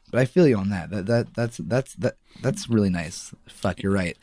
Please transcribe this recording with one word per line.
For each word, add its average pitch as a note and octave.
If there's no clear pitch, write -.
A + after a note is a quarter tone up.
But A#2+
I C3
feel F3
you A#2
on G2
that. F2
That, F#2+
that, A#2
that's, A#2
that's, G#2
that, -
that's -
really G#2+
nice. E2+
Fuck, -
you're G2
right. F#2